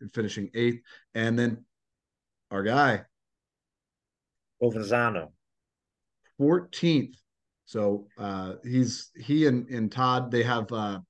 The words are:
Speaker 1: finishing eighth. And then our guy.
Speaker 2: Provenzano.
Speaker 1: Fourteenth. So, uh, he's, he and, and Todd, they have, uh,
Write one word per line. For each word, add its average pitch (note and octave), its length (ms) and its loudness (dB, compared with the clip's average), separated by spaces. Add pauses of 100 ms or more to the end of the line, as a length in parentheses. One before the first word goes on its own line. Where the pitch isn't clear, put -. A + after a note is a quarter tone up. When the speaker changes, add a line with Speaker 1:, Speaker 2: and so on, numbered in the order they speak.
(140)
Speaker 1:
finishing G#2 400 -4
eighth. A#2 260 0 (340)
And A#2 240 0
then A#2+ 260 -2 (840)
our G2 120 -4
guy. A#2+ 400 2 (1600)
Speaker 2:
Provenzano. A2 680 0 (1080)
Speaker 1:
Fourteenth. D#3 800 2 (480)
So, G#2 420 -2 (120)
uh, F#2+ 360 -8 (100)
he's, B2 520 0
he D3 300 2
and, B2 220 0
and A2+ 220 -2
Todd, B2 400 0
they A#2 120 4
have, A#2 300 0
uh, G#2 380 -4